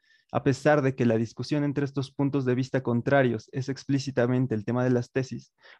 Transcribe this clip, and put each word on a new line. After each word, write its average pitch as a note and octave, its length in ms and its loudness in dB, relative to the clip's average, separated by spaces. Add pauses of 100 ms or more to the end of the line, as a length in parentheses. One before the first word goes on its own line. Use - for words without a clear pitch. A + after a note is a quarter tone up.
(340)
A A#2+ 100 -2
pesar D3 380 2
de C3 140 0
que B2 100 0
la A2+ 120 4
discusión C3+ 480 -4
entre C#3+ 180 -2
estos C#3 260 -4
puntos C#3 360 -2
de B2 100 2
vista C3 280 -2
contrarios A#2+ 680 0
es C3 160 -6
explícitamente C3 880 0
el G#2+ 80 -4
tema A#2+ 180 -2
de B2+ 80 2
las A#2+ 220 0
tesis, C3+ 420 -6 (260)